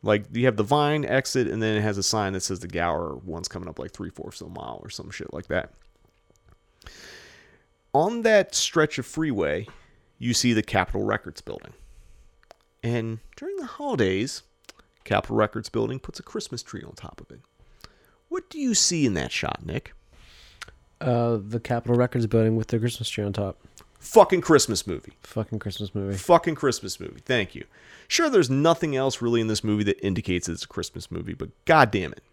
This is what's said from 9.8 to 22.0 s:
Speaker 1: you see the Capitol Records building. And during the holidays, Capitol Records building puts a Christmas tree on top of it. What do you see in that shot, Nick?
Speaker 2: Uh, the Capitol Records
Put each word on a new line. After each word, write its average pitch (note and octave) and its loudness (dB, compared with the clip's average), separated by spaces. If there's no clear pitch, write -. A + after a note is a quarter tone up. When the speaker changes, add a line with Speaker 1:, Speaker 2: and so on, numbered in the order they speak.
Speaker 1:
you A#2 0
see B2 4
the A2 4
Capitol G2+ 0
Records - -4
building. G1+ -14
And A2+ -2
during F#4+ -8
the F4 -6
holidays, C3 -2
Capitol G#2+ 0
Records A2 -2
building A#2 -4
puts - -14
a - -16
Christmas - -10
tree - -14
on - -18
top - -18
of - -20
it. - -20
What F4+ -8
do D#4+ -14
you B3+ 0
see D#3 2
in G2+ 0
that C#2+ -4
shot, - -6
Nick? - -8
Speaker 2:
Uh, A#2+ 2
the A2 -4
Capitol A#2+ 0
Records A#2+ 2